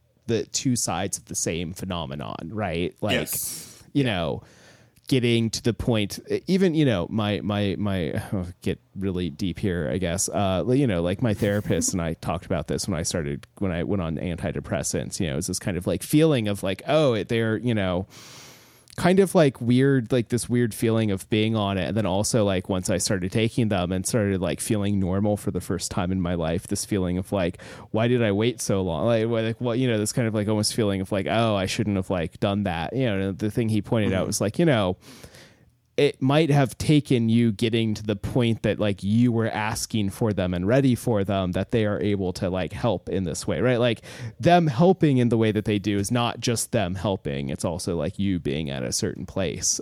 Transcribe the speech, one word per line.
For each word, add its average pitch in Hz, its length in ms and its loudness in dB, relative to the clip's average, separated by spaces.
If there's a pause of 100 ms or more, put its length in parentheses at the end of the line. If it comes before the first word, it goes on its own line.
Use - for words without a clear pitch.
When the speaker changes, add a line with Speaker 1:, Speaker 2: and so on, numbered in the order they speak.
(260)
Speaker 1:
the 113 220 0
two - 280 -2
sides 92 440 -2
of - 60 -20
the - 100 -10
same 87 380 -4
phenomenon, 76 760 -8
right? 90 500 -4
Like, 104 120 0
Speaker 2:
Yes. - 680 -6 (100)
Speaker 1:
you 143 100 2
know, 85 380 -2 (640)
getting 117 420 2
to - 120 -6
the 117 120 2
point, 107 460 -2 (100)
e-, 104 180 0
even, 185 260 4
you 151 120 4
know, 98 240 2
my, 104 320 0
my, 101 360 0
my, 95 360 -2
<sighs> - 200 -6
oh, 90 120 -2 (160)
get 92 180 -2 (160)
really 90 340 -2
deep 85 300 -4
here, 87 320 -2
I 82 60 0
guess. 90 320 -2
Uh, 95 400 0
you 135 180 4
know, 87 140 0
like, 90 200 -2
my 117 120 2
therapist 101 580 0
and 90 100 -2
I 82 120 -2
talked - 320 -6
about 78 220 -2
this - 200 -4
when 92 100 -2
I 82 60 -4
started, 71 420 -4 (120)
when 95 160 -2
I 85 100 -2
went 92 180 -2
on 80 140 -2
antidepressants, 82 1040 -4
you 92 80 -2
know, 69 100 -4
it's 82 100 -4
this 90 120 -4
kind 95 160 -4
of, 87 100 -6
like, 90 160 -2
feeling 151 460 2
of, 101 160 -2
like, 98 240 -4
oh, 143 260 2
it, 95 140 -2
they're, 113 300 0
you 120 160 -2
know, 92 340 0 (880)
kind 185 240 6
of, 180 120 2
like, 151 280 4
weird, 127 500 4
like, 123 160 2
this - 220 -2
weird 120 240 2
feeling 113 380 2
of 95 180 -4
being 110 260 2
on 98 220 0
it. 85 100 0
And 90 100 -2
then 104 80 0
also, 101 380 2
like, 95 240 0
once 92 220 -2
I 98 80 2
started 95 340 -2
taking 113 380 0
them 90 240 0
and 92 120 -2
started, 101 360 0
like, 80 180 -2
feeling 101 400 0
normal 98 380 0
for 101 120 -8
the 90 120 -4
first - 300 -6
time 90 200 -2
in 95 80 0
my 87 160 -2
life, 82 320 -2
this 101 160 -4
feeling 90 340 -2
of, 92 140 -6
like, 90 300 -2 (300)
why 113 180 2
did 123 120 2
I 104 120 2
wait 113 260 0
so 98 220 0
long? 82 240 -2
Like, 117 240 2
what, 113 160 0
like, 113 160 -4
what, 120 180 0
you 131 80 2
know, 113 100 2
this 104 140 0
kind 120 160 0
of, 107 80 -2
like, 104 140 0
almost 107 260 0
feeling 101 240 2
of, 95 120 -4
like, 98 160 0
oh, 110 280 2
I 95 120 0
shouldn't 101 280 -2
have, 92 140 -2
like, 87 320 -2
done 101 220 0
that. 82 300 -4
You 131 120 0
know, 98 240 0
and 95 100 -6
the 107 100 -2
thing 113 200 -2
he 107 120 2
pointed 104 300 0
out 92 120 2
Speaker 2:
Mm-hmm. - 40 -2
Speaker 1:
was, - 140 -2
like, 104 180 0
you 170 60 4
know, 104 320 4 (1000)
it 143 240 4
might 143 280 4
have 143 280 4
taken 139 520 4
you 117 220 6
getting 113 420 0
to 104 80 -6
the 107 140 -2
point 117 480 0
that, 104 160 2
like, 101 240 0
you 117 280 4
were 113 180 0
asking 107 600 -2
for 107 240 0
them 90 200 0
and 90 120 -2
ready 127 300 4
for 107 280 0
them, 95 280 0
that 92 200 -2
they 110 140 2
are 101 160 -2
able 95 320 0
to, 95 160 -4
like, 90 220 -2
help - 380 -2
in 90 160 -2
this 78 200 -6
way, 85 140 -2
right? 123 200 2
Like, 120 220 0 (380)
them 170 280 6
helping 151 500 4
in 120 120 4
the 113 80 4
way 110 140 4
that 101 140 -2
they 104 120 2
do 101 220 0
is 98 100 -2
not 120 300 -2
just 120 320 -2
them 95 240 0
helping. 80 540 -4
It's 87 160 -4
also, 85 320 -4
like, 78 200 -4
you 98 220 0
being 73 300 -4
at 67 140 -6
a 60 100 -6
certain - 320 -4
place, - 560 -4